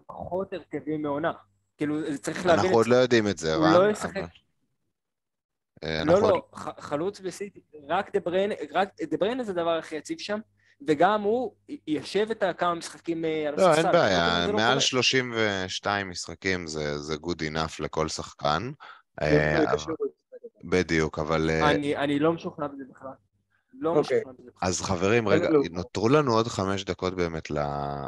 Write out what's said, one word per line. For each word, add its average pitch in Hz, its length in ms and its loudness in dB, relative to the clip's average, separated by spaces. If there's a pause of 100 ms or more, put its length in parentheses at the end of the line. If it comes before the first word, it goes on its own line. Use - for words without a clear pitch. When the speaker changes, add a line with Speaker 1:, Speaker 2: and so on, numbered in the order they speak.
Speaker 1:
פחות 190 480 -8
הרכבים 151 480 -8
מעונה. 147 300 -2 (460)
כאילו, 151 440 -4
צריך 165 160 -6
Speaker 2:
אנחנו 180 120 -2
Speaker 1:
להבין 165 220 4
את - 40 4
Speaker 2:
עוד 113 100 6
Speaker 1:
זה. 117 60 4
Speaker 2:
לא 123 40 8
יודעים 123 320 6
את 92 100 0
זה, 80 180 0
Speaker 1:
הוא 80 100 4
Speaker 2:
רן, 92 80 6
Speaker 1:
לא 202 180 8
ישחק. 92 260 -6
Speaker 2:
אבל, - 100 -6 (1600)
אה, 78 200 -4
Speaker 1:
לא, 156 100 4
Speaker 2:
אנחנו 202 160 4
Speaker 1:
לא, 190 40 6
Speaker 2:
עוד 165 80 0 (140)
Speaker 1:
ח-, - 240 -12
חלוץ 175 400 -6
בסיטי, 190 400 -12 (280)
רק 190 260 -2
דה 202 60 0
בריינה, 185 360 -2 (180)
רק 190 160 0 (200)
דה 156 80 -2
בריינה 233 260 -2
זה 208 80 -8
הדבר 170 260 -2
הכי 160 180 -8
יציב 160 240 -10
שם, 208 200 -6 (480)
וגם 175 340 4
הוא 220 340 -2 (140)
י-, 147 80 -10 (100)
ישב 156 440 -2
את 220 120 -4
ה-, 175 100 0
כמה 175 200 0
משחקים, 165 520 -6
אה, 156 220 -2
על 143 80 -4
Speaker 2:
לא, 180 80 2
אין 180 80 8
Speaker 1:
הספסל. 165 200 4
Speaker 2:
בעיה, 117 280 4
Speaker 1:
טוטנהאם 85 260 2
זה 101 60 0
לא 104 60 0
Speaker 2:
מעל 110 120 4
Speaker 1:
קורה. 135 120 4
Speaker 2:
שלושים 127 540 0
ושתיים 101 760 -2
משחקים 87 580 -4
זה, 76 320 -4
זה 76 140 -6
good 78 400 -4
enough 80 300 -2
לכל 78 260 -2
שחקן. 80 600 -4 (500)
Speaker 3:
יש 76 120 0
לו - 40 6
Speaker 2:
אה, - 260 2
Speaker 3:
את - 40 0
Speaker 2:
אבל, - 80 -2
Speaker 3:
השירות. 151 240 -6 (640)
Speaker 2:
בדיוק, 82 560 0
אבל, 80 300 0
אה, 80 220 2
Speaker 1:
אני, 147 260 -2
אני 143 220 -2
לא 160 140 2
משוכנע 165 340 -8
בזה 139 220 -12
בכלל. 135 200 -18 (720)
לא 151 100 -2
Speaker 3:
אוקיי. 139 280 2
Speaker 1:
משוכנע 127 160 -4
בזה 123 220 -20
בכלל. 90 140 -2
Speaker 2:
אז 90 120 -2
חברים, 98 460 2
Speaker 3:
אין 101 60 4
Speaker 2:
רגע, - 160 2
Speaker 3:
לנו. 151 120 6 (100)
Speaker 2:
נותרו 92 380 -2
לנו 139 240 4
עוד 113 140 4
חמש 98 360 -2
דקות 92 320 -4
באמת 82 360 -4
ל-, 71 560 -4